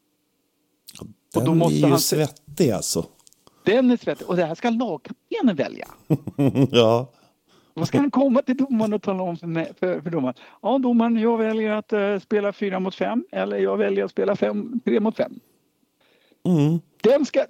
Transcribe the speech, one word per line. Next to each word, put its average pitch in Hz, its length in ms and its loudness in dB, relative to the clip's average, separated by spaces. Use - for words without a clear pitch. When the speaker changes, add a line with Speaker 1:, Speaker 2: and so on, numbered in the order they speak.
Speaker 1:
Ja, - 60 -16
Speaker 2:
Och 110 100 2
då 151 60 0
Speaker 1:
den 165 60 4
Speaker 2:
måste 160 180 2
Speaker 1:
är 151 40 0
ju 147 60 4
Speaker 2:
han 139 140 4
se- - 160 0
Speaker 1:
svettig, 147 560 -2
alltså. 85 340 -4
Speaker 2:
Den 247 260 4
är 240 60 2
svettig. - 320 -8
Och 185 60 0
det 175 100 2
här 160 100 -8
ska - 140 -4
lagkaptenen 233 840 -2
välja. 101 320 -6
Speaker 1:
<laughs> 139 640 0
Ja. 117 400 4
Speaker 2:
Då 165 100 -2
ska - 120 -2
han 285 140 2
komma 269 300 2
till 254 160 -2
domaren 226 360 0
och 208 80 -4
tala 190 220 -4
om 170 140 -6
för 170 100 -12
mig, 165 320 -4
för, 175 220 -2
för 165 80 -8
domaren: 135 260 -4
"Ja, 240 160 0
domaren, 233 400 2
jag 226 200 2
väljer 220 340 -2
att, 214 220 -4
eh, 202 260 0
spela 202 340 -2
fyra 190 260 -4
mot 185 160 -4
fem, 214 360 -4
eller 202 260 -4
jag 196 200 0
väljer 196 280 0
att 190 60 -8
spela 196 240 0
fem, 214 500 -2
tre 226 140 2
mot 214 180 -2
fem." - 220 -6
Speaker 1:
Mm. 165 340 2
Speaker 2:
Den 277 240 4
ska, 262 240 -2